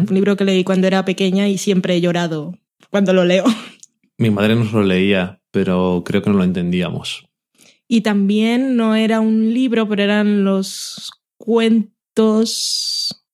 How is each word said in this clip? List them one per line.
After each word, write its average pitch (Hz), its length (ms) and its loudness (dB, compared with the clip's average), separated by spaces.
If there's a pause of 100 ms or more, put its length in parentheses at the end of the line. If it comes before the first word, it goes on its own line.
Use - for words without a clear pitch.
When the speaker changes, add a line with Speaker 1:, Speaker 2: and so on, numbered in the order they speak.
Speaker 1:
Un 190 60 -2
libro 202 220 2
que 202 80 0
leí 190 180 2
cuando 190 240 0
era 190 180 0
pequeña 190 440 0
y 196 100 0
siempre 185 380 0
he 170 40 0
llorado 170 540 -2 (360)
cuando 196 220 2
lo 180 120 4
leo. 185 200 2
<laughs> - 720 -6
Speaker 2:
Mi 113 120 2
madre 104 260 2
nos 113 160 0
lo 107 100 2
leía, 92 680 0
pero 90 560 0
creo 101 160 -2
que 107 80 0
no 101 60 4
lo 92 80 2
entendíamos. 87 840 -4 (640)
Speaker 1:
Y 233 140 2
también 220 720 0
no 220 180 0
era 220 260 0
un 220 320 0
libro, 233 360 0
pero 202 140 -2
eran 208 420 2
los - 680 -4 (1040)
cuentos, - 1160 -2